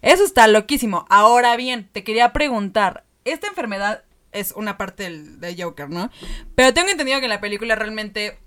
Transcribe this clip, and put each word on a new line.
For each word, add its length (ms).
Eso 200
está 220
loquísimo. 640
Ahora 480
bien, 340
te 120
quería 300
preguntar, 680
esta 220
enfermedad 560
es 240
una 220
parte 240
del, 380
de 200
Joker, 300
¿no? 220
Pero 180
tengo 180
entendido 280
que 80
en 60
la 100
película 320
realmente 720